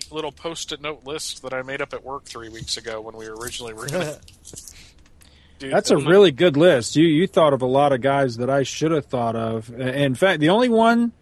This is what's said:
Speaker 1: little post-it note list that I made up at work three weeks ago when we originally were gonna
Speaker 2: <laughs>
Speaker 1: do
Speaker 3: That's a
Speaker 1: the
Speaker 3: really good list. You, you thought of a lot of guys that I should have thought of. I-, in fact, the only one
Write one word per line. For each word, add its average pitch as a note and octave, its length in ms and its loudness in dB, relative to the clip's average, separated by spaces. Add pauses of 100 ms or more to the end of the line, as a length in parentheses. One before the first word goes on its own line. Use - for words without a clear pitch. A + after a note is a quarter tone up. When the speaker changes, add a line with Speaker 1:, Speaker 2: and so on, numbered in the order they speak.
(100)
Speaker 1:
little D3+ 220 -10
post-it D#3+ 480 -12
note D3 260 -12
list - 360 -12
that B2+ 120 -10
I C3 80 -6
made C3+ 180 -10
up C#3 140 -8
at B2 80 -12
work C3+ 220 -14
three A2+ 240 -16
weeks A2+ 280 -10
ago A2+ 240 -10
when A2 160 -16
we A2 100 -14
originally A2+ 480 -12
were A2 120 -12
gonna D3+ 320 -8 (720)
Speaker 2:
<laughs> - 680 -20
Speaker 1:
do C3+ 120 -12
Speaker 3:
That's F#3 200 0
a G3 60 6
Speaker 1:
the C#3+ 80 0
Speaker 3:
really F3+ 280 6
good C#3+ 240 2
list. D3 400 4
You, D#3+ 100 6
you E3 200 4
thought D#3+ 260 4
of B2 100 -2
a B2+ 40 0
lot C#3 260 4
of B2+ 80 0
guys C3+ 380 0
that B2 120 -2
I C#3 120 2
should D3+ 300 -2
have D3 140 -2
thought A#2 300 -4
of. A2+ 420 -6
I-, B2+ 120 -4
in C3+ 240 0
fact, F3 260 2
the D3+ 100 4
only A#3+ 200 2
one A#3 520 2